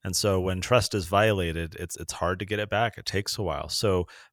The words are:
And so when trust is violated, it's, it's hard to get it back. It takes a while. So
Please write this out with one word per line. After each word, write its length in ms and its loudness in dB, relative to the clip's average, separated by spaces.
And 140 -4
so 240 2
when 220 0
trust 320 2
is 120 -2
violated, 720 2
it's, 200 -8
it's 160 -8
hard 240 0
to 80 -6
get 140 -4
it 100 -6
back. 260 0
It 80 -16
takes 320 -4
a 60 -4
while. 260 -4
So 380 2